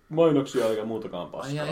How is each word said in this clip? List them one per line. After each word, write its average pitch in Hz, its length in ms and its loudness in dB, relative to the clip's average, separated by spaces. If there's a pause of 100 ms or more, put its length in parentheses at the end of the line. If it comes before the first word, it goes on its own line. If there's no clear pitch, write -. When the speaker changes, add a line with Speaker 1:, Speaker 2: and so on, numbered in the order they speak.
Speaker 1:
mainoksia 143 560 4
eikä 110 200 0
muutakaan 95 440 -6
paskaa. - 220 -10
Speaker 2:
Ai 147 40 -4
ja 151 160 -4